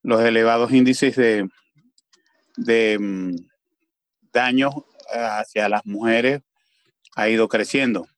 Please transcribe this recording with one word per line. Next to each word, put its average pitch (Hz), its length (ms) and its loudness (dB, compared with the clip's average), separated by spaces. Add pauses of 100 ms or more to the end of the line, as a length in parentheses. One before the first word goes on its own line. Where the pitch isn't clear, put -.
los 117 180 2
elevados 117 520 2
índices 131 420 4
de, 110 340 0 (1080)
de, 110 420 0
mm, 95 380 -6 (960)
daños 127 420 0 (340)
hacia 107 600 -4
las 104 180 -2
mujeres 117 540 -2 (720)
ha 107 140 -2
ido 113 200 2
creciendo. 113 580 -2 (120)